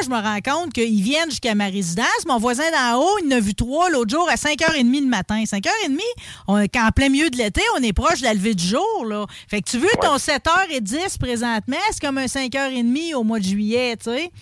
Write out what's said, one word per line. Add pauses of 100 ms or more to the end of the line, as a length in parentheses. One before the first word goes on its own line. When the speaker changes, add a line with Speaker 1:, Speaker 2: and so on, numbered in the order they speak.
Speaker 1:
je
me
rends
compte
qu'ils
viennent
jusqu'à
ma
résidence.
Mon
voisin
d'en
haut,
il
en
a
vu
trois
l'autre
jour
à
cinq
heures
et
demie
le
matin.
Cinq
heures (120)
et
demie, (460)
on, (180)
quand
en
plein
milieu
de
l'été, (160)
on
est
proche
de
la
levée
du
jour,
là. (200)
Fait
que
tu
veux,
Speaker 2:
Ouais.
Speaker 1:
ton
sept
heures
et
dix (160)
présentement, (160)
c'est
comme
un
cinq
heures
et
demie
au
mois
de
juillet,
tu
sais. (100)